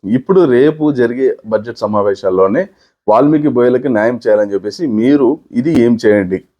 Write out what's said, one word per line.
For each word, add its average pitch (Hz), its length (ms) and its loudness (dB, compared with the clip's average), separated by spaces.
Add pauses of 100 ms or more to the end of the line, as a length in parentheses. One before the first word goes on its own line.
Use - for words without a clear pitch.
(180)
ఇప్పుడు 185 280 0
రేపు 151 460 2
జరిగే 127 360 -2 (200)
బడ్జెట్ 110 360 -6
సమావేశాల్లోనే 101 760 0 (460)
వాల్మీకి 147 420 2
బోయలకి 123 400 0
న్యాయం 113 280 0
చేయాలని 104 360 0
చెప్పేసి 101 340 -6
మీరు 123 400 2 (240)
ఇది 127 200 -2 (100)
ఏం 120 120 2 (120)
చేయండి. 98 340 2 (200)